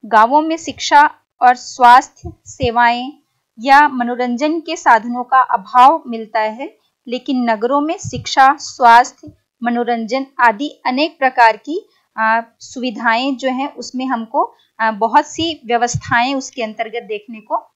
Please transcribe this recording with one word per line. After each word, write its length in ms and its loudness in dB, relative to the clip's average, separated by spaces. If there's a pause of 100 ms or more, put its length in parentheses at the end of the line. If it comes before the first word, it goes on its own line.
गांवों 380 4
में 140 -4
शिक्षा 540 0 (320)
और 120 6
स्वास्थ्य 760 2 (140)
सेवाएं 640 -2 (460)
या 300 4
मनोरंजन 720 -4
के 160 -10
साधनों 480 0
का 160 2
अभाव 680 2
मिलता 340 -6
है, 360 -6 (300)
लेकिन 440 -4
नगरों 300 0
में 180 -4
शिक्षा, 600 0
स्वास्थ्य, 720 2 (300)
मनोरंजन 640 -4 (140)
आदि 280 2 (180)
अनेक 320 -4
प्रकार 380 2
की, 320 -10 (280)
आ, 240 0 (180)
सुविधाएं 760 -4
जो 140 -4
हैं 240 -6
उसमें 320 -10
हमको, 480 -4 (260)
आ, 100 -2
बहुत 360 -4
सी 400 -10
व्यवस्थाएं 680 -4
उसके 280 -10
अंतर्गत 400 -10
देखने 380 -14
को 360 -10